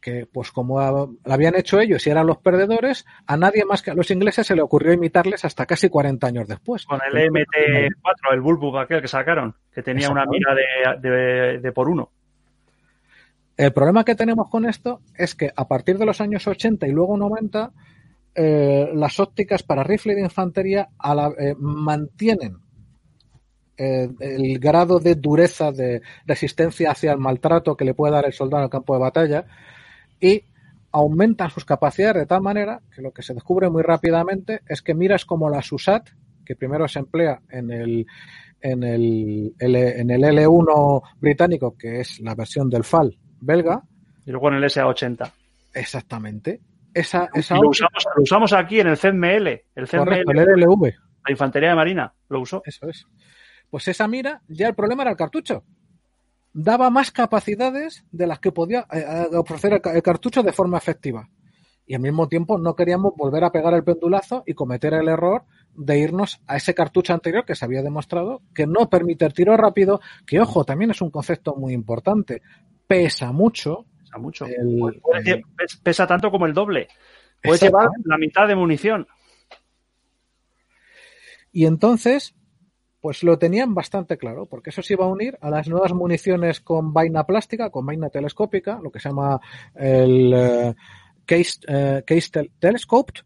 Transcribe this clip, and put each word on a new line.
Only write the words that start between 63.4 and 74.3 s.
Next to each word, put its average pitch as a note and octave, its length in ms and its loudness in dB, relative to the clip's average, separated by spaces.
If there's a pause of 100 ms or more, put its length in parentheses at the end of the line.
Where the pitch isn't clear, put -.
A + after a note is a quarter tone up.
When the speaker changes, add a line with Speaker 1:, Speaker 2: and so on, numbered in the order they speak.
Speaker 1:
a F3 80 2
pegar E3+ 240 2
el E3+ 80 2
pendulazo F3+ 600 -2
y E3 100 -6
cometer C#3 400 -4
el D#3+ 120 0
error E3+ 360 0 (320)
de C#3+ 240 0
irnos E3+ 480 -4
a C#3+ 100 -4
ese E3+ 160 -2
cartucho F3 400 0
anterior E3+ 320 -2
que D#3 100 -6
se - 100 -8
había C3 180 -4
demostrado E3+ 580 -6 (120)
que D#3 120 -2
no G3 240 0
permite E3+ 360 0
el D3 80 0
tiro G3 240 4
rápido, G3+ 440 2 (240)
que, D#3+ 140 0
ojo, G#3+ 260 2
también F#3 260 -2
es - 100 -4
un E3+ 100 -4
concepto D3+ 440 -6
muy C3 180 -6
importante. A#2+ 680 -2 (460)
Pesa E3 440 0
mucho. F#3 540 -2 (160)
Speaker 2:
Pesa - 160 -20
mucho. C3+ 280 -14